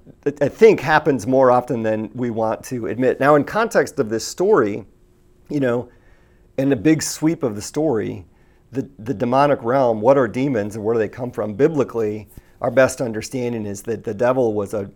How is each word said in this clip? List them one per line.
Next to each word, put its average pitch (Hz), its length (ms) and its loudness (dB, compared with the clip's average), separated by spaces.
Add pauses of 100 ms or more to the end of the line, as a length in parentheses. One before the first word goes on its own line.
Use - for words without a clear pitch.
(260)
I, 147 60 0 (100)
I 139 60 2
think 196 320 6
happens 147 460 2
more 131 240 4
often 123 320 0
than 110 320 -2
we 123 140 -4
want 110 360 -4
to 117 240 -8
admit. 120 300 0
Now, 139 160 4
in 143 100 4
context 208 540 -2
of 107 120 -2
this 110 160 -4
story, 120 580 0 (640)
you 147 120 -4
know, 123 280 0 (680)
in 135 100 0
the 139 80 2
big 151 260 2
sweep - 400 -2
of 110 140 -2
the 104 60 -8
story, 107 640 -4 (460)
the, 120 140 -6 (120)
the 110 160 -8
demonic 127 500 2
realm, 117 380 0
what 135 160 6
are 123 100 2
demons 110 480 -2
and 107 80 -8
where 110 80 0
do 120 60 0
they 107 100 0
come 123 220 -8
from? 107 240 -6
Biblically, 110 760 0 (320)
our - 100 -2
best 127 300 2
understanding 120 640 -6
is 101 180 -10
that 110 220 -6
the 110 100 -6
devil 120 380 2
was 101 220 -4
a, 101 220 -6